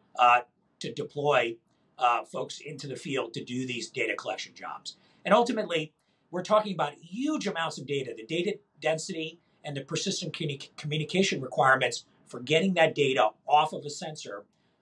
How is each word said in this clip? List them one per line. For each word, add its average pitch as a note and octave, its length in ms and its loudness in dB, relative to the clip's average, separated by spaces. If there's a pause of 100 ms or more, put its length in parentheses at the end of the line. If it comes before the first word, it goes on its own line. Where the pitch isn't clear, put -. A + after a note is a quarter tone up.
(180)
uh, B2 240 6 (380)
to - 140 -8
deploy, C3 600 0 (420)
uh, A#2+ 260 4
folks - 360 -8
into C#3+ 280 -12
the C3 80 -8
field C3+ 380 -4
to - 100 -6
do B2+ 220 -4
these B2 240 -6
data A2 260 -2
collection F#2 380 -6
jobs. - 440 -14 (280)
And F3+ 80 4
ultimately, G#3 600 2 (360)
we're F3+ 140 -4
talking G#3 300 2
about D3+ 200 -2
huge A3+ 540 -4
amounts E3 320 -4
of C3+ 80 -12
data. C3+ 280 -4
The A2 100 -14
data E3+ 340 -4 (200)
density D#3+ 600 -4 (240)
and D3 120 -8
the C#3 60 -6
persistent F3 520 -4
communi-, C#3+ 440 -6
communication D#3 640 0
requirements C3 640 2 (220)
for - 120 -12
getting E3 360 2
that D#3+ 180 6
data C3 360 4 (180)
off D3 260 4
of C#3+ 100 -8
a C#3+ 60 -8
sensor, D#3 560 -10 (360)